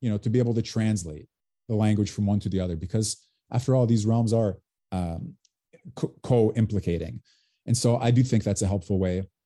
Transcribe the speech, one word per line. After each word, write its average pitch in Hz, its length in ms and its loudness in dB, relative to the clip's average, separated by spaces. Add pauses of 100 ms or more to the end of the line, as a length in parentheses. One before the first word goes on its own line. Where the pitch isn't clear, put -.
you 123 100 -2
know, 104 60 0
to 113 140 -4
be 120 80 2
able 120 160 2
to 110 80 0
translate 104 640 -4 (420)
the 113 60 -2
language 104 360 2
from 104 140 -2
one 101 160 2
to - 80 -4
the 95 120 -2
other, 90 160 -4
because 107 500 -6 (260)
after 123 220 0
all, 123 120 4
these 110 200 2
realms 113 260 2
are, 110 240 0 (340)
um, 85 440 -6 (600)
co-, - 280 -6
co-implicating. 107 1000 0 (460)
And 117 100 2
so 120 220 2
I 120 120 2
do 123 120 6
think 120 200 2
that's 101 200 -2
a 101 40 0
helpful 95 320 -2
way 92 300 -2 (180)